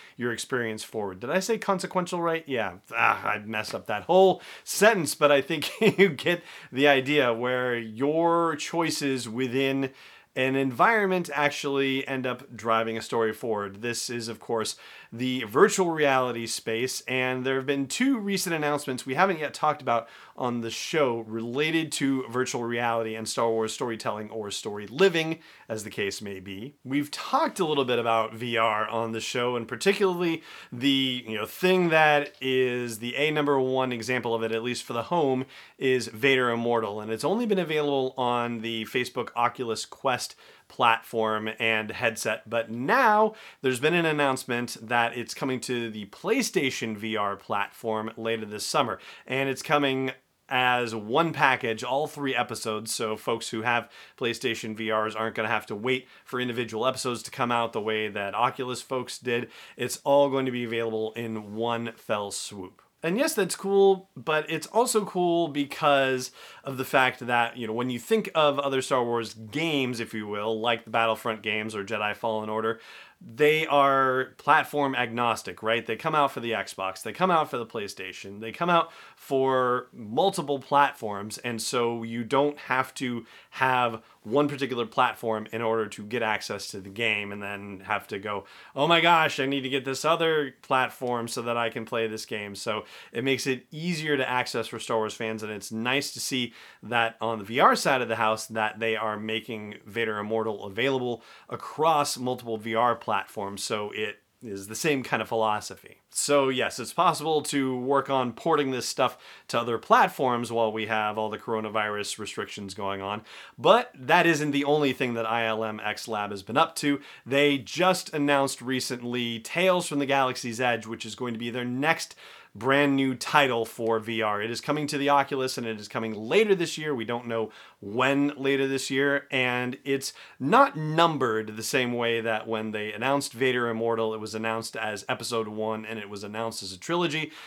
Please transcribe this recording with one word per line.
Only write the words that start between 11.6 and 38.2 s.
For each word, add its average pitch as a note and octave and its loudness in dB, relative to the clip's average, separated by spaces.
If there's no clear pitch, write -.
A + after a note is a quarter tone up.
end C3 -4
up B2 -8
driving A2+ 0
a A2 -6
story A2+ 0
forward. G#2 -6
This A#2+ -6
is, A#2+ -6
of G#2+ -8
course, A2+ -4
the B2+ -4
virtual E3+ 4
reality C3 2
space, A#2 -4
and B2+ 0
there C3 0
have C3 -4
been C#3 0
two B3+ 0
recent F#3+ -2
announcements D3 -2
we C3 -2
haven't F3+ 2
yet C#3+ -6
talked D3+ -2
about A#2+ 0
on A#2+ -2
the A2+ -6
show B2+ 0
related B2+ -2
to C3+ 0
virtual A#2+ -2
reality A#2 0
and A2 -8
Star A#2 2
Wars A2 2
storytelling, G#2+ -4
or G#2 -6
story G#2 -8
living, D#3+ 2
as A2 -6
the G#2 -10
case G2 -4
may G2+ -10
be. G2+ -12
We've C#3+ -2
talked - 0
a F#3 0
little C#3+ 2
bit A#2+ 2
about A2+ 2
V A#2 -2
R A2 4
on A2+ -2
the A2+ -4
show, B2 -2
and A#2 -4
particularly F3 2
the, C3 0
you A2 -4
know, A2 -4
thing F#3 4
that D3+ 4
is B2 2
the A#2+ -6
A D3+ 2
number D3 2
one C3 2
example A#2 -2
of A2+ -2
it, A2+ 0
at A2+ -2
least A#2+ -4
for - -10
the A#2 -2
home, C3 0
is B2+ 2
Vader B2+ 4
Immortal, A#2 0
and G#2+ -8
it's A2+ -2
only G#3+ 0
been G3+ 2
available D3 0
on A#2+ 0